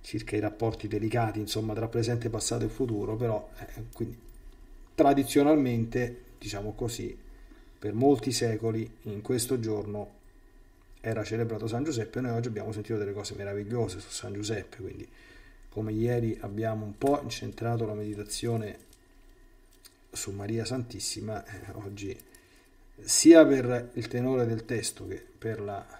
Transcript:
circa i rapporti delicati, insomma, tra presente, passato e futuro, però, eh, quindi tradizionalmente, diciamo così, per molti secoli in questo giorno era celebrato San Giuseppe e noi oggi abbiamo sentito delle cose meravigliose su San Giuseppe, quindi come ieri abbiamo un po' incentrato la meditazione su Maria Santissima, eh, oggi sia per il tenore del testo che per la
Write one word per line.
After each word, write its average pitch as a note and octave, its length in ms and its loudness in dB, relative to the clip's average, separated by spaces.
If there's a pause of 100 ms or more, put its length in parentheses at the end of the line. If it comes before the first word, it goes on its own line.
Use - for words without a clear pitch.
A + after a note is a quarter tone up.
circa - 340 -6
i G#2 40 4
rapporti G#2+ 480 -2
delicati, A2 520 0
insomma, A2 340 -2
tra A2+ 140 -2
presente, A#2 420 0
passato A2+ 360 -2
e A2 40 -2
futuro, A2 460 -2
però, A2 340 -2 (100)
eh, - 240 -12 (100)
quindi A#2 240 -6 (800)
tradizionalmente, C3+ 1300 4 (160)
diciamo G#2 340 -6
così, - 420 -6 (600)
per G#2 160 -6
molti C3 380 6
secoli A2+ 580 -2 (140)
in G#2 180 -8
questo B2+ 380 0
giorno G#2 580 -4 (840)
era A2 220 -2
celebrato A2+ 440 -2
San A#2 160 -2
Giuseppe B2+ 360 -2
e - 20 -2
noi B2+ 100 -2
oggi A#2 180 0
abbiamo G#2 220 -4
sentito G#2+ 260 -4
delle G2+ 160 -2
cose G2+ 220 -6
meravigliose G2+ 640 -2
su - 100 -14
San - 240 -8
Giuseppe, G2+ 440 -6
quindi F#2+ 320 -10 (600)
come A2 240 -4
ieri A#2 480 0
abbiamo G#2+ 440 -4
un G#2 120 -10
po' C#3+ 240 4
incentrato A2+ 640 -4
la G#2 80 -4
meditazione G#2 960 -4 (1200)
su - 200 -8
Maria G#2 340 -4
Santissima, G#2+ 800 -6
eh, G2 280 -14
oggi G2+ 440 -8 (800)
sia D#3+ 460 12
per B2 480 2
il A#2+ 140 -6
tenore B2+ 380 2
del A2+ 200 -2
testo G#2 420 -4
che - 180 -10 (120)
per A2 240 -6
la G2+ 240 -6 (140)